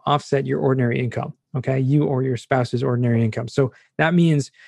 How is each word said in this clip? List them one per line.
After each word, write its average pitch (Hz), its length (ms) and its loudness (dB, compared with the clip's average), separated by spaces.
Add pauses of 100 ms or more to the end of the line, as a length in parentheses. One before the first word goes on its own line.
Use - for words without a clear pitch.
offset 139 380 0
your 131 140 -2
ordinary 131 400 0
income, 127 340 -6 (240)
okay? 131 220 -2
You 135 240 2
or 135 220 0
your 131 120 -2
spouse's 123 460 -2
ordinary 120 400 0
income. 113 240 -2
So 131 240 0 (260)
that 160 160 2
means 160 380 2 (180)